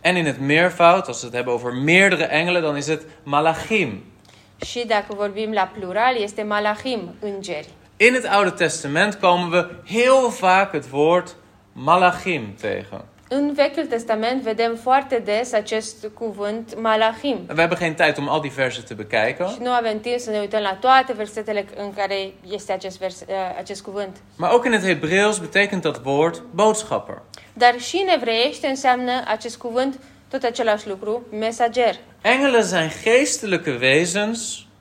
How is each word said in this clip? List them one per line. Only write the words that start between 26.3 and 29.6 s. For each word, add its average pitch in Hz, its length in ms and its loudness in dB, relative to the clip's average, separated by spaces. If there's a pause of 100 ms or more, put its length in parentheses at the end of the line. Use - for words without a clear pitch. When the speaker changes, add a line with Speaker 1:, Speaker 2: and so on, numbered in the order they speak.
Speaker 1:
boodschapper. 202 680 0 (300)
Speaker 2:
Dar 240 260 4
și 247 180 -6 (100)
în 370 80 4
evreiește 247 520 0
înseamnă 254 460 0 (140)
acest 220 300 -6
cuvânt 254 420 -4 (300)